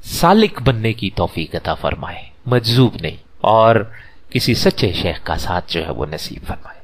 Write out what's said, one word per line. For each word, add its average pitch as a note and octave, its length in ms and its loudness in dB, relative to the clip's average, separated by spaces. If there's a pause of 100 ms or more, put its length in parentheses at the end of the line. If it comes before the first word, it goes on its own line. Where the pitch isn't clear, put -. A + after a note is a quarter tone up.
سالک G3 600 2
بننے A2+ 320 0
کی G2 160 -4
توفیق E2+ 460 -4
عطا E2 180 -4
فرمائے، - 480 -6 (240)
مجذوب A#2+ 560 2
نہیں، D#2 140 -6 (260)
اور A2+ 440 6 (440)
کسی B2 240 0
سچے A2 400 2
شیخ E2+ 300 -4
کا D#2 140 -2
ساتھ - 360 -4
جو E2 120 -4
ہے - 60 -8
وہ C2 140 -4
نصیب - 420 -10
فرمائے۔ - 360 -10